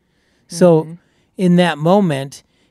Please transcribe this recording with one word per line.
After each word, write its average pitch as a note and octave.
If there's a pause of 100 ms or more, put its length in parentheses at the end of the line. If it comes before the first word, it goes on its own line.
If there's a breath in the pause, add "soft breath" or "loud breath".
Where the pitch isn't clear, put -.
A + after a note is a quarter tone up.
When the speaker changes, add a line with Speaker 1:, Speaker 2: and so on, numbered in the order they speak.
(480)
Speaker 1:
So E3+
Speaker 2:
Mm-hmm. D#3+ (440)
Speaker 1:
in F3+
that E3+
moment, D3+ (300)